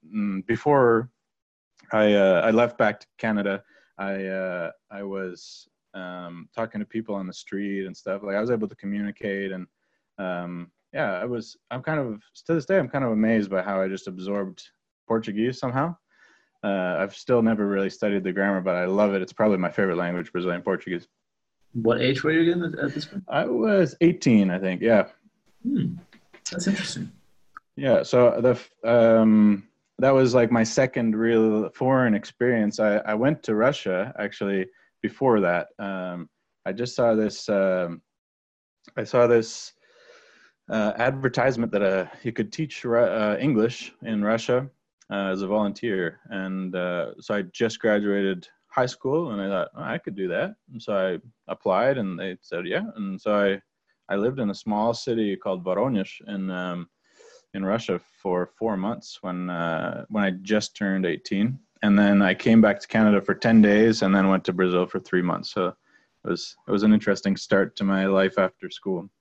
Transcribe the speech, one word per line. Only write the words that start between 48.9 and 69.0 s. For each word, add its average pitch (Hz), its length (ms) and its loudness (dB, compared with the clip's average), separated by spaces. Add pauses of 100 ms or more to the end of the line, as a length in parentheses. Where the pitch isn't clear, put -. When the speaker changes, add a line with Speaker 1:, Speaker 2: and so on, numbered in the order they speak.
Speaker 1:
and 101 100 -6
I 95 60 -6
thought, 98 280 -4
"Oh, - 80 -14
I 113 140 -8
could 104 180 -12
do 95 120 -6
that." 131 280 -4 (160)
And 117 100 -14
so 107 140 -6
I 95 240 -2 (320)
applied, 113 460 0
and 95 220 -6
they 90 220 -8
said, 87 260 -8
"Yeah." 127 160 -4 (120)
And 98 240 -8
so 107 140 -2
I, 98 280 2 (520)
I 98 40 -2
lived 127 220 -2
in 110 100 -2
a 98 60 -6
small 110 380 -2
city 110 420 -2
called 92 300 -6
Voronezh 98 640 -2
in, 95 220 -6
um, 90 400 -8 (640)
in 95 120 -4
Russia 98 340 -2 (220)
for 90 360 -2
four 113 200 -4
months 104 440 -8
when, 90 280 -6
uh, 85 600 -4
when 107 140 0
I 98 80 2 (100)
just 107 340 -2
turned 95 300 -2
eighteen. 101 540 -2 (240)
And 101 140 6
then 101 240 6
I 92 120 4
came 113 280 6
back 101 180 4
to - 80 -14
Canada 107 340 4
for 95 140 0
ten 113 260 6
days 107 400 6
and 98 140 4
then 95 140 4
went 95 160 2
to 92 80 -2
Brazil 90 320 2
for 92 140 -6
three 92 220 0
months. 87 320 -4
So 92 140 0
it - 600 -12
was, - 260 -4 (120)
it - 40 -2
was 101 120 2
an 107 100 6
interesting 101 440 2
start - 400 0
to - 60 -4
my 98 240 0
life 95 320 2
after 92 300 -2
school. 95 400 -8 (120)